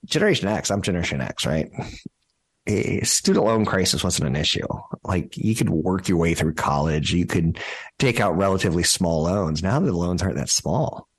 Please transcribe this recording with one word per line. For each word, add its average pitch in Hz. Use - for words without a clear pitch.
Generation 160
X, 101
I'm 101
Generation 87
X, -
right? 76
A -
student 190
loan 110
crisis -
wasn't 87
an 65
issue. -
Like, -
you 110
could 120
work 87
your 92
way 82
through 78
college. 76
You 87
could 82
take 120
out 95
relatively 95
small 82
loans. 85
Now 104
the 175
loans 87
aren't 92
that 69
small. -